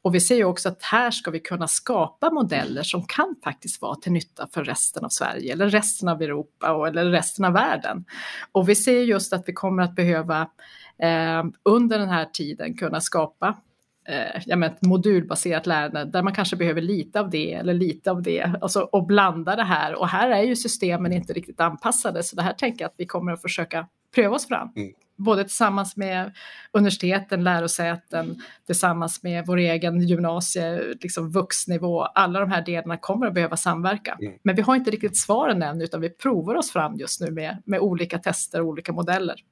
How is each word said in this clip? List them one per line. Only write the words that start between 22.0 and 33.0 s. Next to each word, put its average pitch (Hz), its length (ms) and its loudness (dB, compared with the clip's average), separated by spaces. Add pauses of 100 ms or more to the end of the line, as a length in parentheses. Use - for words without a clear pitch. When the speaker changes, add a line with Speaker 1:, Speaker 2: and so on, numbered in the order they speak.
Speaker 1:
så - 120 -8
det 175 60 -2
här 180 120 0
tänker 233 300 -4
jag 156 60 -6
att - 80 -14
vi 180 80 -6
kommer 175 260 -4
att 170 100 -8
försöka 170 460 -6 (280)
pröva 214 200 4
oss 277 120 -4
fram. - 280 -4
Speaker 2:
Mm. 104 160 -8 (280)
Speaker 1:
Både 196 240 2
tillsammans 196 540 0
med 190 340 -4 (400)
universiteten, 196 720 2
lärosäten, 170 1000 -2 (240)
tillsammans 170 580 0
med 170 240 -4
vår 180 100 2
egen 170 440 2
gymnasie-, 175 1000 0
liksom 170 300 -6
vuxnivå. 175 720 0
Alla 185 360 2
de 196 120 0
här 180 140 0
delarna 170 320 -4
kommer 226 300 -2